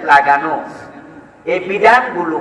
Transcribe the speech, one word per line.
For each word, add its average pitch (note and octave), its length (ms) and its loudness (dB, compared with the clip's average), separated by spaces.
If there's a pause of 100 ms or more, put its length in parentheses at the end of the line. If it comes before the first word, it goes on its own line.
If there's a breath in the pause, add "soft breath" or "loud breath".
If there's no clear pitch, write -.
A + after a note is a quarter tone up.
(100)
লাগানো, C#3+ 440 2 (1000)
এই F#3 160 -2
বিধানগুলো G3 720 0